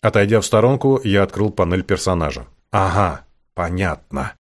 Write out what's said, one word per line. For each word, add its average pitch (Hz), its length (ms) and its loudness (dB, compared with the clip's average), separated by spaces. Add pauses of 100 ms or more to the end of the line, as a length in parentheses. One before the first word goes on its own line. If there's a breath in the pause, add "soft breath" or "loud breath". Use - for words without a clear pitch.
Отойдя 104 400 2
в - 40 -4
сторонку, 131 580 2
я 101 180 2
открыл 98 300 -2
панель 90 320 0
персонажа. 87 640 -2 (240)
Ага, 95 540 0 (280)
понятно. 85 800 -4 (160)